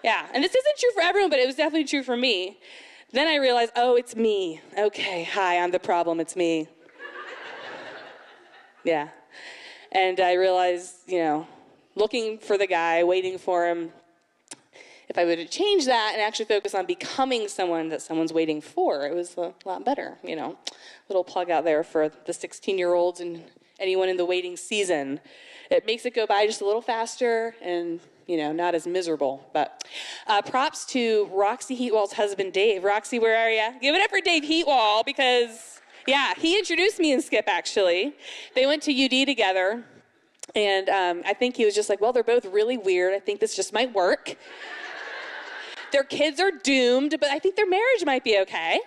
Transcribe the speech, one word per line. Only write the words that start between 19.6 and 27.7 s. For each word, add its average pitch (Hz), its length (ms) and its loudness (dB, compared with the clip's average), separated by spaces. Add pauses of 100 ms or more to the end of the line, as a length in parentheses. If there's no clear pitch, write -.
lot 190 200 -8
better, - 380 -4
you 165 140 -8
know. 147 200 -8 (520)
Little 185 160 0
plug 180 260 -4
out 156 140 2
there 160 180 2
for 156 260 0
the - 240 -10
sixteen-year-olds 175 880 -2
and 170 220 -10 (380)
anyone 185 280 2
in 185 80 0
the 175 80 0
waiting 180 320 -2
season. 160 640 -2 (500)
It - 160 2
makes 233 200 -4
it 247 80 -4
go 220 120 0
by 208 200 4
just 220 140 -4
a 202 40 -4
little 214 160 2
faster 226 800 -2
and, 170 400 -4 (260)